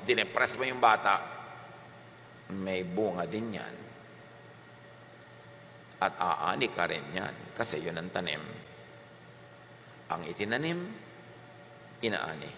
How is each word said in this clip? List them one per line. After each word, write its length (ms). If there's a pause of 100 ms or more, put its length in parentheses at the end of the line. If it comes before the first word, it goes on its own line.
dinepress 560
mo 80
yung 160
bata, 320 (1400)
may 300
bunga 420
din 300
yan. 200 (2250)
At 160
aani 500
ka 160
rin 300
yan, 400
kasi 260
yun 160
ang 160
tanim. 300 (1700)
Ang 160
itinanim, 520 (1200)
inaani. 540